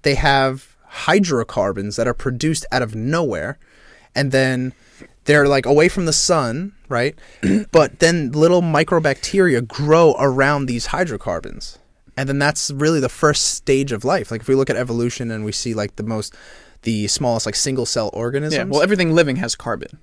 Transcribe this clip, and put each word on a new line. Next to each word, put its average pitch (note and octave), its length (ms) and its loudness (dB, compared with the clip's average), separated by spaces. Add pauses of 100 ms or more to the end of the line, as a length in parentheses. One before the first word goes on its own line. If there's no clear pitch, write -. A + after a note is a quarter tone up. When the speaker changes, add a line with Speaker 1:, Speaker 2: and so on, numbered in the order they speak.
Speaker 1:
they C#3 120 2
have C3+ 600 0 (100)
hydrocarbons A2+ 1080 -2
that A#2 100 0
are A#2+ 80 0
produced C#3+ 560 -4
out B2+ 120 0
of A2 120 -6
nowhere, A#2 640 -4 (560)
and C#3 160 0
then C3 420 0 (520)
they're, D3 240 6
like, C#3 180 2
away D3+ 220 6
from F3+ 180 -2
the D#3 60 0
sun, D#3 600 0 (160)
right? B2+ 280 -2 (260)
<clears throat> G3+ 300 0
But D#3+ 260 4
then E3 320 2
little E3 320 4
microbacteria D#3+ 1040 2
grow D3+ 540 4
around C#3 460 2
these A#2+ 200 -6
hydrocarbons, A#2 920 -6 (380)
and C3+ 120 -4
then C#3 100 -2
that's D3 320 -2
really D3+ 300 0
the C3 80 -2
first - 400 0
stage C#3 420 0
of A2 140 -6
life. D3 260 -2
Like, A2+ 120 -6
if - 60 -8
we C3+ 60 2
look C3+ 160 0
at A#2+ 60 -2
evolution A#2+ 560 -4
and G#2+ 120 -6
we G#2+ 80 -4
see, A#2 220 -6
like, A2 220 -6
the G#2 80 -8
most, A2 280 -6 (500)
the G#2+ 260 -2
smallest, A#2+ 360 -2
like, G#2+ 120 -6
single C3+ 300 -2
cell A2 260 -4
organisms. C#3 420 -4
Speaker 2:
Yeah, B2+ 100 -2
well, D3 180 0
everything F3+ 340 2
living D3 200 2
has A#2 200 -4
carbon. - 460 -10